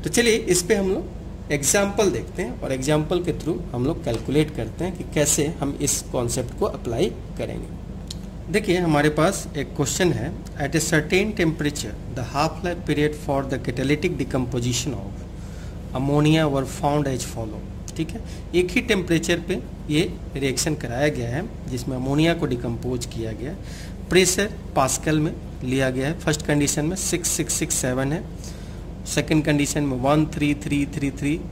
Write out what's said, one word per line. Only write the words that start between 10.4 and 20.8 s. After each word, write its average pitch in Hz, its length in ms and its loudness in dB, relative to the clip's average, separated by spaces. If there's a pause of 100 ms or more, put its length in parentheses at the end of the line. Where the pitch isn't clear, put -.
"At 139 100 0
a 160 100 4
certain 185 580 2
temperature, 151 540 0 (220)
the 127 80 -4 (120)
half 156 300 0
life 175 240 -4
period 147 220 4 (180)
for 139 240 0
the 127 120 -2
catalytic 143 560 0
decomposition 123 720 0
of 98 320 -8 (760)
ammonia 151 520 6
were 135 140 0 (140)
found 147 260 2
as 131 160 -2
follow।" 104 360 -6 (380)
ठीक 160 120 -4
है, - 120 -8 (340)
एक 180 160 4
ही 247 100 2
temperature 170 580 2
पे 185 220 -2 (280)
ये 151 280 2 (180)
reaction 139 400 0
कराया 127 320 0